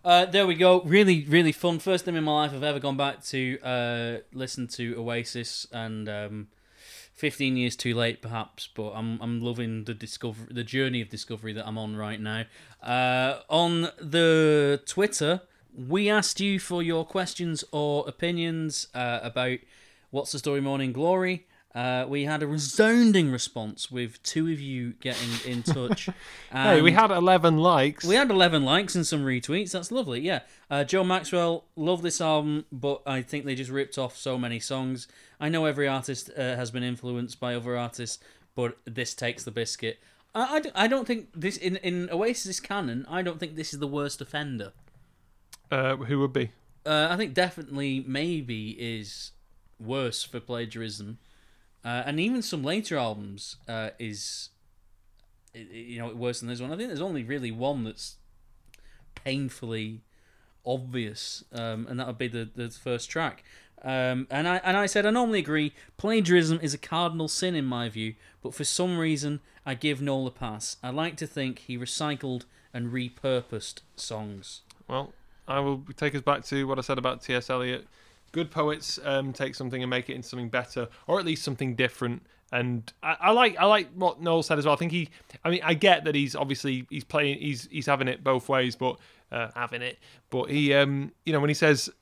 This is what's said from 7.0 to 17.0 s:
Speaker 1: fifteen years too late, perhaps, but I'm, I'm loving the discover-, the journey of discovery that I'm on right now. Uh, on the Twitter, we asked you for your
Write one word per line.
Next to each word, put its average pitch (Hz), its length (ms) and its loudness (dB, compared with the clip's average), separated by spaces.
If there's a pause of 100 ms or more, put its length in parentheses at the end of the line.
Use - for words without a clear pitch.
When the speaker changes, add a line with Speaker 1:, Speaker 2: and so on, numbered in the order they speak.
Speaker 1:
fifteen 135 420 -2
years 123 200 0
too 120 180 -2
late, 117 260 0
perhaps, - 540 -10
but 107 160 -6
I'm, 113 320 -6
I'm 117 180 -4
loving 117 440 -4
the 117 100 -8
discover-, 113 580 -10
the 120 120 -6
journey 127 360 0
of 104 80 -8
discovery 110 460 -10
that 107 120 -8
I'm 110 120 -6
on 107 180 -6
right 107 240 -6
now. 110 240 -4 (380)
Uh, 127 560 0 (100)
on 170 340 4 (160)
the 151 840 6
Twitter, 185 560 2 (340)
we 180 360 2
asked 202 300 2
you 196 180 2
for 175 240 -2
your 165 240 0